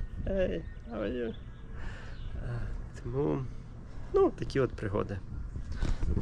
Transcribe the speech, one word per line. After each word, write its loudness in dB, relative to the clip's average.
Hey, 2
how -2
are 0
you? -2
Е, -4
тому, 0
ну, 10
такі 0
от 6
пригоди. 0